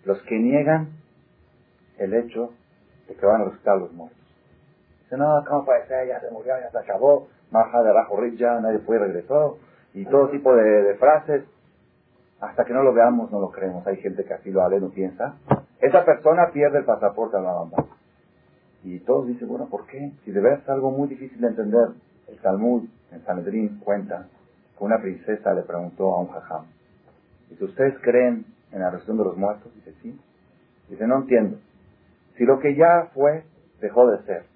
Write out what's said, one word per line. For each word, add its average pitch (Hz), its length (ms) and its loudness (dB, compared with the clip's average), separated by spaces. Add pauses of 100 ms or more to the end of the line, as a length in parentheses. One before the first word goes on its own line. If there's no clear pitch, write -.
los 98 180 -2
que 113 160 -6
niegan 147 500 0 (1080)
el 98 160 -6
hecho 120 380 -4 (560)
de - 80 -18
que 98 100 -4
van 107 160 4
a 98 40 -2
resucitar 98 320 -2
los 85 160 -8
muertos. 85 260 -20 (840)
Dice, 127 140 -12
no, 147 300 2
¿cómo 143 180 -2
puede 123 220 2
ser? 131 200 -4
Ya 123 120 -6
se 120 120 -12
murió, 117 280 -6
ya 120 120 -12
se - 80 -6
acabó, 127 480 2 (240)
Maja 113 320 2
de 107 100 6
Rajo 104 260 2
Rick, 120 180 -4
ya 120 220 0
nadie 110 200 -2
fue 110 160 -2
y 110 40 2
regresó, 127 600 -2 (340)
y 98 120 -12
todo 139 240 4
tipo 139 260 4
de, 110 80 6
de 104 320 4
frases. 147 480 2 (960)
Hasta 113 260 -4
que 120 80 -10
no 135 100 0
lo 127 100 4
veamos, 117 380 2
no 101 80 -6
lo 95 120 -6
creemos. 92 360 -8
Hay 98 100 -4
gente 95 280 -8
que - 80 -10
así 95 180 -12
lo 95 120 2
habla 92 140 2
y 98 40 0
no 92 80 -8
piensa. 95 460 -8 (440)
Esa 175 240 4
persona 160 480 4
pierde 143 280 0
el - 60 -4
pasaporte 110 520 -2
a 92 40 -2
la 92 100 -4
bamba. 85 340 -6 (960)
Y 90 160 -14
todos 127 280 -2
dicen, 120 200 -10
bueno, 127 220 -10
¿por - 160 -12
qué? 139 260 -14 (140)
Si 107 60 -12
de 98 100 -2
verdad 139 200 4
es - 80 -12
algo 135 220 -2
muy 139 160 -4
difícil 127 320 -14
de 120 80 0
entender. 113 420 2 (380)
El - 120 -20
Talmud, 110 440 -2 (280)
en - 120 -20
Sanedrín, 101 560 -6
cuenta 92 480 -6 (500)
que 101 60 -10
una 107 180 0
princesa 101 520 -4
le 90 80 -2
preguntó 87 520 -4
a 87 60 -2
un 87 100 -6
jajam, 87 360 -14 (840)
dice, - 140 -12
"¿Ustedes 135 380 -2
creen 120 440 0 (280)
en 98 60 -12
la 92 100 -2
resurrección 107 300 -8
de 104 40 0
los 90 140 -4
muertos?" 104 380 -6
Dice, 92 260 -20
"Sí." - 180 -18 (680)
Dice, 107 180 -6
"No 131 120 2
entiendo. 117 400 0 (760)
Si 120 80 -2
lo 131 160 4
que 143 160 0
ya 170 380 4
fue, 147 320 0 (340)
dejó 117 300 4
de 98 140 0
ser. 90 220 -8 (100)